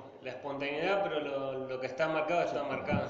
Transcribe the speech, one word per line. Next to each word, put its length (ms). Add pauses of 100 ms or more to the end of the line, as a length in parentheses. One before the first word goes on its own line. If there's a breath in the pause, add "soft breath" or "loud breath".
(220)
la 80
espontaneidad, 760
pero 160
lo, 480
lo 120
que 60
está 220
marcado 340
está 220
marcado. 460